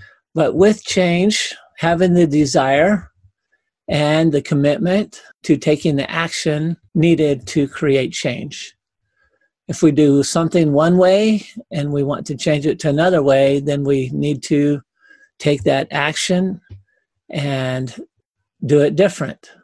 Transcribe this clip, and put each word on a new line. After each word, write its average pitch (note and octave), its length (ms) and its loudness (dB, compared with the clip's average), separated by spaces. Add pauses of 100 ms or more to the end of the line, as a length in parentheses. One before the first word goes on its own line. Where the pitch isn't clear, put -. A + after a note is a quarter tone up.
(340)
But D#3 220 0
with G#3 280 4
change, F3+ 720 0 (220)
having E3+ 360 2
the F3 140 4
desire D3 840 0 (760)
and D3+ 440 0
the C#3+ 100 0
commitment E3 800 -2 (220)
to D3 140 2
taking D3+ 400 0
the - 120 -4
action E3 680 -4 (180)
needed D3+ 520 2
to C#3+ 200 0
create C3+ 460 -2
change. - 600 -8 (920)
If - 160 -4
we D#3 80 6
do C#3+ 320 4
something E3 480 0
one E3 260 4
way G3+ 480 2 (260)
and D3 200 -6
we C#3+ 100 -2
want C#3 260 -4
to C#3+ 100 -8
change D3 280 -2
it D3 140 -2
to D3+ 100 -2
another D#3+ 320 2
way, C#3 380 2
then C#3+ 240 -4
we C3+ 300 -2
need C#3+ 300 -4
to D3 380 0 (580)
take D3 240 0
that C#3 280 0
action F3+ 720 -2 (680)
and C3 640 -6 (720)
do C#3+ 140 4
it D3 160 2
different. F3 560 -4 (120)